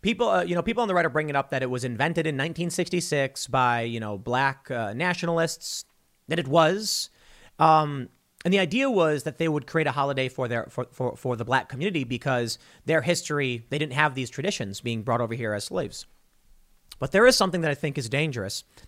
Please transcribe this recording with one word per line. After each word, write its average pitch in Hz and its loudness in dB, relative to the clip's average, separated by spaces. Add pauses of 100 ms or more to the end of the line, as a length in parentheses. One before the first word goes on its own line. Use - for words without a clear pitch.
People, 226 0
uh, 185 2
you 175 -2
know, 175 0
people 220 -2
on 226 0
the 185 0
right 175 4
are 156 2
bringing 147 -2
up 139 0
that 131 -2
it 127 -2
was 123 -4
invented 151 0
in 151 -2
nineteen 165 -4
sixty-six 160 -2
by, 123 2
you 117 -4
know, 104 -6
black, 127 -2
uh, 113 -4
nationalists, 170 -2 (420)
that 165 -2
it 143 -4
was. 170 2 (480)
Um, 151 4 (340)
and 180 2
the 202 4
idea 233 2
was 156 2
that 156 -8
they 165 0
would 147 -2
create 160 0
a 131 -2
holiday 139 0
for 123 -4
their, 117 -2
for, - -8
for, 123 -4
for 123 -4
the 110 -6
black 127 0
community 156 -4
because 120 -4 (260)
their 160 2
history, 139 -2
they 147 -2
didn't 147 -4
have 147 2
these 127 -4
traditions 127 -6
being 113 -4
brought 117 0
over 113 -2
here 113 -4
as 101 -4
slaves. - -6 (1000)
But - -4
there 220 8
is 254 8
something 185 2
that 160 2
I 143 0
think 143 -4
is 123 -4
dangerous 123 -2 (240)